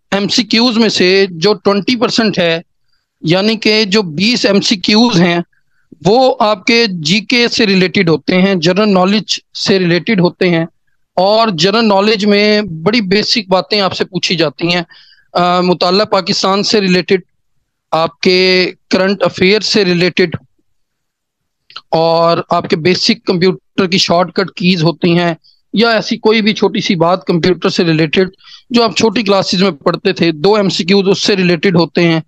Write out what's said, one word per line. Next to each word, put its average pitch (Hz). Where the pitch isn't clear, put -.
एमसीक्यूज़ 220
में 220
से 190
जो 180
ट्वेंटी 202
परसेंट 214
है, 170
यानी 190
कि 220
जो 208
बीस 190
एमसीक्यूज़ 208
हैं, 175
वो 247
आपके 233
जीके 196
से 233
related 185
होते 156
हैं, 185
general 180
knowledge 190
से -
related 180
होते 175
हैं, 165
और 214
general 202
knowledge 202
में 208
बड़ी 214
basic 202
बातें 185
आपसे 185
पूछी 175
जाती 165
हैं, 175
अ, 180
मुताल्ला 180
पाकिस्तान 196
से 208
related, 185
आपके 185
करंट 190
अफेयर 190
से 208
related, 180
और 165
आपके 175
basic 180
computer 185
की 180
shortcut 175
keys 180
होती 170
हैं, 170
या 233
ऐसी 220
कोई 220
भी 214
छोटी 196
सी 202
बात 175
computer 175
से 180
related 165
जो 233
आप 226
छोटी 226
classes 190
में 185
पढ़ते 175
थे, 165
दो 185
एमसीक्यूज़ 190
उससे 202
related 180
होते 170
हैं, 165